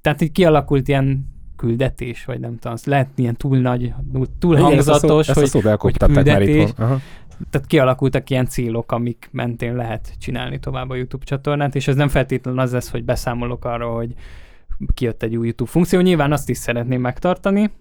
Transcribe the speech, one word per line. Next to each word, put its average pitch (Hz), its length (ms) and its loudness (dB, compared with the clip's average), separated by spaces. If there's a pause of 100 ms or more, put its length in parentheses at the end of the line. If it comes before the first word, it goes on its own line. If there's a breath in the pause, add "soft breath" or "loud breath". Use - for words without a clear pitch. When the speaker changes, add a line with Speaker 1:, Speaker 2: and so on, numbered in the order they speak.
Speaker 1:
tehát 147 220 0
így 156 100 0
kialakult 147 560 4
ilyen 135 400 0 (280)
küldetés, 120 680 -4
vagy 123 160 -8
nem 120 140 -8
tudom, 117 180 -10
az 117 120 -10
lehet 139 300 2
ilyen 120 220 -2
túl 135 220 0
nagy, 123 340 0 (200)
túl, 131 140 -2 (120)
túl 170 180 4
Speaker 2:
Igen, 147 220 6
ezt 143 100 4
a - 20 4
Speaker 1:
hangzatos, 151 360 4
Speaker 2:
szót, - 20 -10
ezt 139 80 4
a 151 40 6
Speaker 1:
hogy, 139 80 4
Speaker 2:
szót 127 140 2
Speaker 1:
hogy 107 80 4
Speaker 2:
elkoptatták - 380 4 (160)
már - 0 -
Speaker 1:
küldetés. 143 460 4
Speaker 2:
itthon. 110 160 -4
Aha. 131 120 2 (520 loud breath)
Speaker 1:
Tehát 143 160 -4
kialakultak 131 640 2
ilyen 127 160 0
célok, 117 460 -4
amik 120 400 -6
mentén 120 420 -6
lehet 113 440 -8
csinálni 127 400 -8
tovább 131 320 -8
a 127 40 -8
YouTube 127 300 -8
csatornát, 143 500 -2
és 135 140 -2
ez 139 80 2
nem 143 120 2
feltétlenül 127 520 -2
az 127 120 0
lesz, 123 180 -4
hogy 117 140 -8
beszámolok 120 600 -4
arról, 120 320 -6
hogy 117 180 -6 (800 soft breath)
kijött 113 280 -2
egy 113 140 -4
új 113 100 -2
YouTube 117 240 -4
funkció. 170 300 4
Nyilván 160 320 4
azt 143 180 -4
is 120 80 -2
szeretném 120 420 -2
megtartani 185 680 0 (100)